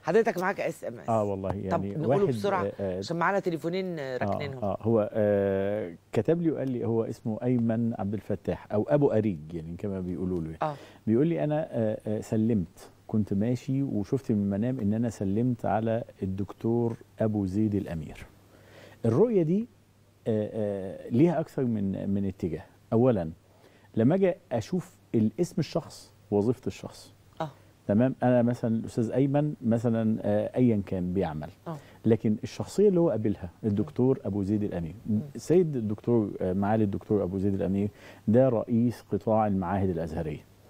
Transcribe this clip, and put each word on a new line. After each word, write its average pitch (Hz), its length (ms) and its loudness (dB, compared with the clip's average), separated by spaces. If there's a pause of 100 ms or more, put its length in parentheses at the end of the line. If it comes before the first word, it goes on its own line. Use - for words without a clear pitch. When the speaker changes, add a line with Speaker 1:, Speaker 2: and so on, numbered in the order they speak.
Speaker 1:
حضرتك 214 340 2
معاك 185 220 -2
اس 147 240 -6
ام 117 160 -10
اس. 87 100 -10
Speaker 2:
آه 110 140 2
والله، 98 280 -2
Speaker 1:
طب 95 340 -2
Speaker 2:
يعني 202 100 -6
Speaker 1:
نقوله 180 280 2
Speaker 2:
واحد، 151 100 0
Speaker 1:
بسرعة 104 300 -2
Speaker 2:
آه، 101 160 -2
آه، 92 180 -2
Speaker 1:
عشان 131 200 -6
معانا 185 220 2
تليفونين، 170 600 -4
آه، - 20 -8
Speaker 2:
آه، 131 160 -6
Speaker 1:
راكنينهم. 98 460 -4
Speaker 2:
آه، 98 180 -2
هو، 110 320 2
آه، 101 800 0 (180)
كتب 160 300 0
لي 160 100 2
وقال 131 200 -4
لي 117 140 -4
هو 113 180 0
اسمه 113 400 -6
أيمن 117 560 2
عبد 101 140 -2
الفتاح 95 600 -4
أو 104 160 2
أبو 147 220 4
أريج، 107 260 2 (160)
يعني 82 240 -8
كما 98 220 -6
بيقولوا 90 420 -4
له. 78 200 -8
Speaker 1:
آه. 151 140 -4 (320)
Speaker 2:
بيقول 120 200 4
لي: 156 160 0
"أنا، 151 280 -2
آه، 113 260 -2 (100)
آه، 107 140 -4
سلمت، 110 680 0 (180)
كنت 107 260 0
ماشي 123 500 0
وشفت 127 480 -2
من 107 60 2
المنام 104 420 0
إن 104 140 0
أنا 113 160 0
سلمت 110 560 -2
على 110 380 0 (200)
الدكتور 113 760 -2 (220)
أبو 107 260 0
زيد 104 300 0
الأمير". 80 500 -6 (800)
الرؤية 180 380 4
دي، 196 240 0 (600)
آه، 107 260 0
آه، 98 560 -6
ليها 156 300 4
أكثر 143 240 -4
من، 98 460 -2
من 98 160 0
اتجاه. 82 380 -6 (300)
أولا، 113 380 2 (640)
لما 123 200 4
أجي 190 180 2 (180)
أشوف - 440 -4 (200)
الاسم 180 440 0
الشخص، - 540 -6 (180)
وظيفة 104 360 0
الشخص. - 460 -12 (280)
Speaker 1:
آه. 151 80 -6 (380)
Speaker 2:
تمام؟ 123 360 4
أنا 123 180 6
مثلا 120 340 0
الأستاذ 107 360 -2
أيمن 143 500 2
مثلا، 113 600 2
آه، 104 340 0
أيا 120 300 4
كان 90 280 -2
بيعمل. 80 360 -2 (180)
Speaker 1:
آه. 160 100 -8 (280)
Speaker 2:
لكن 110 380 4
الشخصية 190 460 2
اللي 175 100 4
هو 170 100 4
قابلها، 107 400 -2 (140)
الدكتور 113 640 2
أبو 101 180 -2
زيد 104 200 0
الأمير. 87 320 -6 (140)
Speaker 1:
مم. 107 100 2 (160)
Speaker 2:
سيد 156 400 2
الدكتور، 107 560 0 (100)
آه، 92 120 0
معالي 101 300 2
الدكتور 98 400 0
أبو 92 140 -2
زيد 98 160 0
الأمير، 98 360 0 (380)
ده 127 220 6
رئيس 117 520 0 (100)
قطاع 107 360 2
المعاهد 95 420 0
الأزهرية. 82 560 -4 (240)